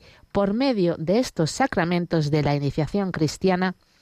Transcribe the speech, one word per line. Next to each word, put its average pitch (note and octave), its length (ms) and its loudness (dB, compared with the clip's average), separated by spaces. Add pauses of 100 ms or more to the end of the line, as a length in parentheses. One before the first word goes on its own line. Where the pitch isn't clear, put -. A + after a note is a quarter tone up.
(320)
por G3+ 220 0
medio G#3+ 440 0
de F3 220 0
estos F3 320 -2
sacramentos F3 800 0
de D3+ 120 2
la C#3+ 120 2
iniciación D3+ 560 -2
cristiana, F3+ 640 0 (260)